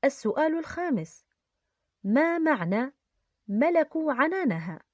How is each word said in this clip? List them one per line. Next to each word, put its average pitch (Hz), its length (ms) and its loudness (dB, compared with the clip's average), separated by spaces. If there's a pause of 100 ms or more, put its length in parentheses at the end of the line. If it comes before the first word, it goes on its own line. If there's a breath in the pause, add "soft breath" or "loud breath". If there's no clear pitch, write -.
السؤال 302 540 0
الخامس: 311 680 -6 (760)
ما 302 340 2
معنى 247 560 0 (540)
ملكوا 302 640 0
عنانها؟ 240 720 -2 (100)